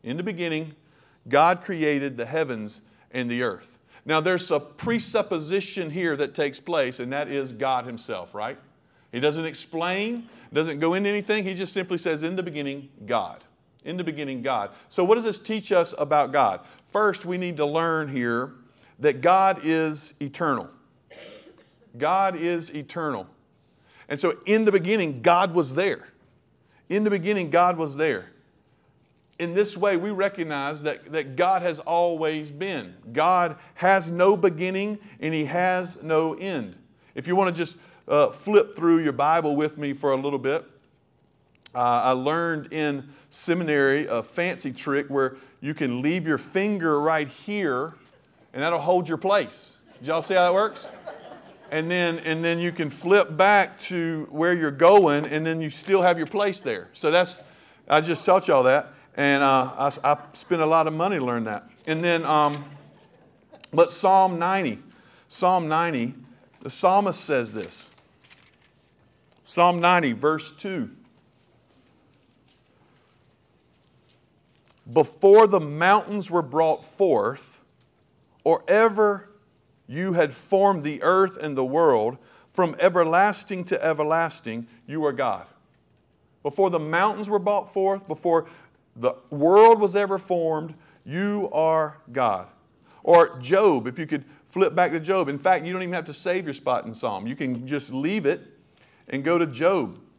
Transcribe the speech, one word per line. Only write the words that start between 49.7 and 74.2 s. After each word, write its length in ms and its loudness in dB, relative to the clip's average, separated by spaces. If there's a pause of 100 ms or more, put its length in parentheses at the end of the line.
Did 80 -12
y'all 140 -2
see 120 -6
how 100 6
that 100 4
works? 320 -2 (840)
And 180 -4
then, 300 0
and 240 -4
then 140 0
you 140 -2
can 180 -6
flip 480 2
back 440 4
to 500 -6
where 240 0
you're 160 -2
going, 560 6
and 180 -4
then 160 -2
you 80 -6
still 320 0
have 160 4
your 80 -4
place 360 -4
there. 320 -6
So 180 -2
that's, 300 0 (460)
I 140 4
just 240 -4
taught 220 4
y'all 160 4
that, 280 2 (240)
and, 280 2
uh, 340 2
I, 140 0 (120)
I 140 4 (160)
spent 300 -2
a 20 2
lot 220 4
of 60 -4
money 260 -2
to 40 -4
learn 200 -2
that. 260 -8 (160)
And 180 -4
then, 220 0
um, 400 2 (1080)
but 200 4
Psalm 480 4
ninety, 400 -2 (480)
Psalm 400 0
ninety, 480 -2 (480)
the 80 -10
psalmist 520 2
says 300 -2
this. 380 -12 (1500)
Psalm 360 2
ninety, 340 4
verse 420 -2
two. 340 -8 (4000)